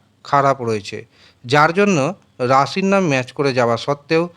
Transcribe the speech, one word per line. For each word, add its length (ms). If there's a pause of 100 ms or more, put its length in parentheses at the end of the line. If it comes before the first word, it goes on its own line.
(240)
খারাপ 380
রয়েছে, 440 (400)
যার 280
জন্য 400 (260)
রাশির 460
নাম 220
ম্যাচ 240
করে 220
যাওয়া 240
সত্ত্বেও 600